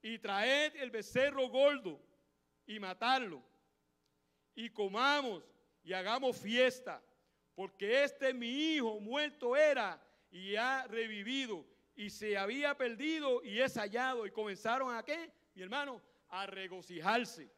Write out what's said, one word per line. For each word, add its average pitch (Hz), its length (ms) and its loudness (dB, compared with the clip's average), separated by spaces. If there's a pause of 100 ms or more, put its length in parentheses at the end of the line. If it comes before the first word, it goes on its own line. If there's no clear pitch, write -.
Y 226 180 -8
traed 262 580 2
el 269 140 -4
becerro 262 580 2
gordo 247 520 4 (640)
y 214 140 -10
matadlo, 202 640 0 (1120)
y 226 160 -10
comamos 226 720 2 (400)
y 160 100 -8
hagamos 226 460 0
fiesta, 226 640 2 (520)
porque 202 500 2
este 277 280 -2
mi 262 420 0
hijo 226 260 0
muerto 254 560 -2
era 254 440 4 (300)
y 190 260 -6
ha 254 300 0
revivido, 220 800 -4 (300)
y 208 120 -8
se 208 300 -2
había 277 380 0
perdido 262 680 -2
y 208 180 -2
es 262 160 4
hallado. 233 500 -2
Y 196 40 -8
comenzaron 226 640 -2
a 226 80 -6
¿qué, 311 300 -6 (220)
mi 185 80 -14
hermano? 247 380 -6 (280)
A 190 180 -6
regocijarse. 185 1120 -2